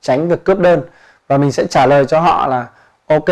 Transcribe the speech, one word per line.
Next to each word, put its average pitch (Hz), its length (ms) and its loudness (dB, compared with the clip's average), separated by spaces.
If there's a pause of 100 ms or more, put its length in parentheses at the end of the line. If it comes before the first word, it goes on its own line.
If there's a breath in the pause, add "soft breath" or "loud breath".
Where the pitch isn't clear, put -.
tránh 147 280 -2
việc 170 140 -2
cướp 196 160 0
đơn. 175 220 2 (460 soft breath)
Và 139 100 0
mình 143 140 0
sẽ - 140 -4
trả 139 200 0
lời 139 200 2
cho 156 140 0
họ 165 280 0
là 123 180 -4 (420 soft breath)
ok 151 240 0